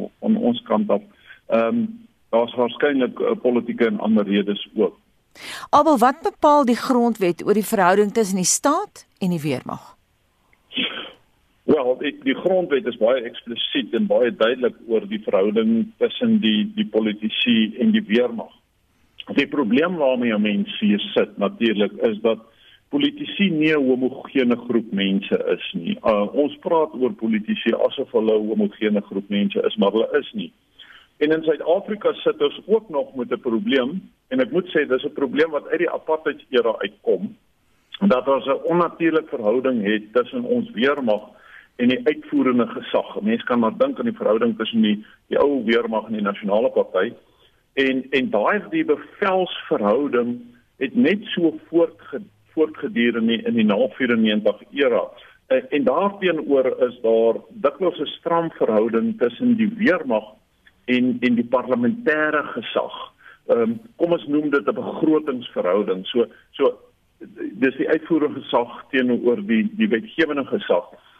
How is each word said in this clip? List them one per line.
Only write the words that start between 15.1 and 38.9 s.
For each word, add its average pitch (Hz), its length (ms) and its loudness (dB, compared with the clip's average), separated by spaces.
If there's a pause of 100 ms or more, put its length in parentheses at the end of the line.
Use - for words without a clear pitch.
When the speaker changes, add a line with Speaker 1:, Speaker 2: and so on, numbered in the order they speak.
Speaker 1:
verhouding 107 720 2 (100)
tussen 113 400 2
die, 107 220 2 (140)
die 107 120 -2
politici 110 880 0
en 113 160 2
die 107 160 2
weermag. 117 460 -2 (800)
Die - 100 2
probleem 147 540 0
waarmee 123 320 2
'n 104 100 0
mens 101 380 -2
hier 104 200 2 (120)
sit, - 240 0
natuurlik, 101 560 0 (160)
is 107 160 -4
dat 110 160 0 (480)
politici 147 640 -2
nie 156 260 2
'n 143 80 2
homogene 127 720 0
groep 117 360 -2
mense 98 440 0 (200)
is - 160 -10
nie. - 320 -6
Uh, 104 280 0
ons 143 320 0
praat 160 300 0
oor 123 180 0
politici 110 640 -2
asof - 380 -2
hulle 110 260 2
'n 107 100 -4
homogene 104 520 0
groep 98 280 -8
mense 101 320 0
is, - 160 -2
maar 101 160 2
hulle 110 160 2 (120)
is - 120 -10
nie. 90 200 -10 (680)
En 151 120 2
in 160 120 0
Suid-Afrika 165 720 0
sit 156 300 -2
ons 143 240 -2
ook 214 220 0
nog 139 260 -6
met 123 160 -6
'n 117 100 -4
probleem, 123 600 0 (280)
en 131 120 0
ek 123 100 0
moet 175 160 0
sê, 151 220 0
dis 127 160 0
'n 143 80 -8
probleem 135 380 0
wat 143 180 -6
uit 160 100 -2
die 170 120 0
apartheid-era 127 880 -2
uitkom, 101 580 -4 (640)
dat 127 280 2
ons 135 180 2
'n 135 160 -2 (100)
onnatuurlike 165 560 0